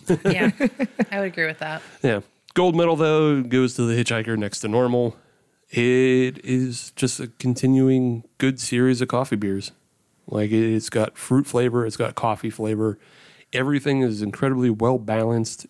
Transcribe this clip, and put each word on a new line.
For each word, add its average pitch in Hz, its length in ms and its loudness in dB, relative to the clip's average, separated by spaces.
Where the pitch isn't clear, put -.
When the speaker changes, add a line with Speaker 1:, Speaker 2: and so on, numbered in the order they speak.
Speaker 1:
<laughs> 185 160 0
Speaker 2:
Yeah, 190 260 2
I 202 80 -4
would 196 80 -2
agree 165 180 -4
with 156 140 -8
that. 156 200 -8
Speaker 1:
Yeah. 110 200 0
Gold 175 220 2
medal, 170 180 4
though, 156 480 2
goes 123 320 0
to 123 80 -2
the 117 120 0
Hitchhiker 113 440 -2
next 104 220 -6
to 110 80 -6
normal. 120 480 0
It 127 760 2
is 127 500 -4
just - 240 -2
a 123 80 -8
continuing 127 840 2
good 131 220 0
series 123 400 2
of 127 80 -2
coffee 127 260 -2
beers. 98 380 -4
Like, 107 240 -2
it, 113 100 2
it's 107 140 -2
got - 300 -2
fruit 131 300 0
flavor. 120 360 0
It's 110 120 -6
got 113 180 -4
coffee 113 360 -2
flavor. 110 460 -2
Everything 135 500 0
is 107 200 -2
incredibly 127 480 0
well 117 280 0
balanced. 113 720 -2